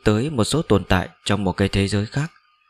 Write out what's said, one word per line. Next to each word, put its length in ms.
tới 260
một 140
số 180
tồn 220
tại 260
trong 180
một 80
cái 180
thế 180
giới 180
khác. 260